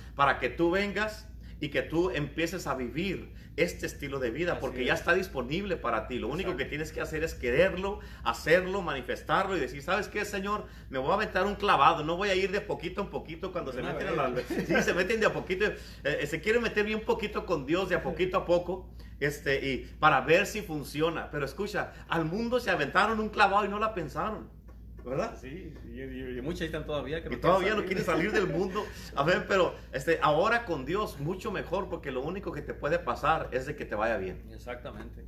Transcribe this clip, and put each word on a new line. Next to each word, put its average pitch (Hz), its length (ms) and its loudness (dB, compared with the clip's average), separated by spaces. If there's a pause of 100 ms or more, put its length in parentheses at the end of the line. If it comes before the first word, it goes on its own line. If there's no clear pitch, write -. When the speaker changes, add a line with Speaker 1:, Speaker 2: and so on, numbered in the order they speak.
(140)
Speaker 1:
para 135 240 4
que 127 100 2
tú 170 220 2
vengas 202 580 -2 (320)
y 147 100 -4
que 135 120 0
tú 175 280 2
empieces 151 580 -2
a 135 80 0
vivir 131 560 -4 (240)
este 165 300 0
estilo 139 340 -6
de 123 100 0
vida, 160 220 0
Speaker 2:
Así 127 80 -4
Speaker 1:
porque 127 240 -2
ya 147 100 4
Speaker 2:
es. 156 60 -2
Speaker 1:
está 175 140 2
disponible 175 640 -2
para 113 300 -2
ti. 120 140 -4
Lo 107 80 -4
único 180 220 -2
Speaker 2:
Exacto. - 80 -2
Speaker 1:
que 131 80 0
tienes 156 260 -6
que 160 80 -6
hacer 156 240 -4
es 160 100 -4
quererlo, 180 640 2 (240)
hacerlo, 185 580 4
manifestarlo 156 760 0
y 156 40 2
decir, 139 220 -4
"¿Sabes 190 240 0
qué, 208 180 -4
Señor? 202 420 -2 (220)
Me 131 120 -2
voy 143 100 2
a 190 40 6
aventar 196 300 2
un 202 120 0
clavado, 165 480 6
no 170 120 0
voy 202 120 0
a 185 80 4
ir 190 160 2
de 202 80 0
poquito 170 420 -4
en 160 80 -6
poquito". 160 400 -8
Cuando 151 220 -6
Speaker 2:
De 123 60 -8
Speaker 1:
se 123 40 -4
Speaker 2:
una 180 120 -4
Speaker 1:
meten 190 260 -2
a 131 80 2
Speaker 2:
vez. 123 200 -2
Speaker 1:
la, 247 300 2
sí, 196 60 6
se 190 100 4
meten 185 240 2
de 208 80 6
a 151 60 4
poquito, 185 340 0
eh, 175 80 2 (300)
eh, 143 240 0
se - 120 -2
quieren 233 220 2
meter 208 240 2
bien 214 180 -2
poquito 214 400 0
con 147 220 -2
Dios, 175 220 2
de 170 80 2
a - 80 0
poquito 185 340 0
a - 80 -4
poco, 175 480 0 (240)
este, 139 500 0
y 127 100 0 (200)
para 147 220 8
ver 165 260 6
si 208 160 -4
funciona. 151 680 -2
Pero 147 120 -2
escucha, 180 480 -4 (160)
al 165 160 2
mundo 233 360 0
se 220 100 -2
aventaron 185 480 2
un 214 120 -2
clavado 208 340 4
y 196 40 0
no 208 120 -2
la 214 120 0
pensaron, 160 560 -6 (560)
¿verdad? 135 360 -4
Speaker 2:
Sí, 151 340 -12 (120)
y, 117 140 -12
y, 131 380 -8
y - 40 -6
muchos 175 180 -4
ahí 165 60 -2
están 151 200 -4
todavía 147 360 -4
que 143 60 -8
Speaker 1:
Y 120 40 -6
Speaker 2:
no 117 80 -4
Speaker 1:
todavía 185 340 6
Speaker 2:
quieren 185 240 0
Speaker 1:
no - 60 0
Speaker 2:
salir. 170 260 2
Speaker 1:
quieren - 20 -2
salir - 0 -
del 202 140 4 (100)
mundo. 196 280 0 (160)
Speaker 2:
<laughs> - 160 -12
Speaker 1:
A 139 80 4
ver, 190 240 4
pero, 185 260 4 (180)
este, 160 300 2
ahora 196 440 6
con 147 180 -2
Dios 190 340 -2
mucho 190 320 -4
mejor, 175 380 -2
porque 151 240 -6
lo 127 80 -2
único 175 320 -4
que 143 100 -6
te - 120 -6
puede 147 260 2
pasar 143 500 0
es 131 160 -2
de 147 80 -4
que 117 120 -8
te 113 100 -6
vaya 107 220 2
bien. 92 340 -6
Speaker 2:
Exactamente. 110 760 -12